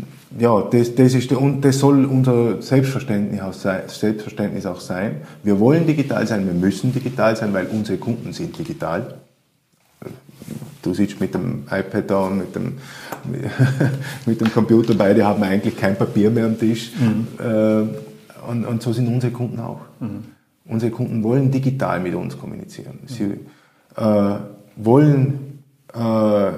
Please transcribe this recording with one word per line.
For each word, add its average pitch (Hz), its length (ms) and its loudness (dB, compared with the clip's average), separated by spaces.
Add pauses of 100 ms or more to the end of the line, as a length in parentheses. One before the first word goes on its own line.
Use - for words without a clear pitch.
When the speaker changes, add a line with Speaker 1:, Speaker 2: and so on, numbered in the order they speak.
(400)
Speaker 1:
ja, 117 220 4
das, 120 340 2
das 127 180 6
ist 127 160 0
der, 127 120 2
und 139 200 2
das 135 180 4
soll 139 260 6
unser 123 560 2
Selbstverständnis 107 800 0
auch 95 120 -8
sei-, 95 340 -4
Selbstverständnis 104 800 -4
auch 87 140 -6
sein. 98 380 -4 (260)
Wir 101 160 2
wollen 151 260 6
digital 135 400 0
sein, 107 220 -2
wir 87 60 -2
müssen 98 400 2
digital 113 420 0
sein, 104 180 -2
weil 92 140 -2
unsere 104 320 -2
Kunden - 340 -6
sind - 240 -10
digital. 82 580 -6 (1700)
Du 92 120 -2
sitzt 98 260 -2
mit - 140 -2
dem 90 360 -4
iPad 98 400 -2
da 98 120 2
und 95 160 -2
mit 90 180 -6
dem, 90 220 -6 (760)
<laughs> - 760 -2
mit 113 160 0
dem 113 120 2
Computer, 113 420 4
beide 104 300 4
haben 104 180 2
eigentlich 98 340 0
kein 101 200 0
Papier 110 340 2
mehr 117 140 2
am 110 120 0
Tisch. 113 420 -2
Speaker 2:
Mhm. 113 280 2 (160)
Speaker 1:
Äh, 107 1040 -2
und, 117 160 -4
und 113 160 -2
so 120 120 -2
sind 120 140 0
unsere 120 260 0
Kunden 120 260 -6
auch. - 220 -10 (180)
Speaker 2:
Mhm. 104 240 -8 (420)
Speaker 1:
Unsere 113 260 -2
Kunden 113 320 -4
wollen 131 280 2
digital 131 480 0
mit 90 160 -4
uns 90 220 -6
kommunizieren. - 680 -14
Sie, 113 200 -8
Speaker 2:
Mhm. 101 140 -6 (560)
Speaker 1:
äh, 104 400 2 (400)
wollen, 135 880 4 (300)
äh, 107 640 2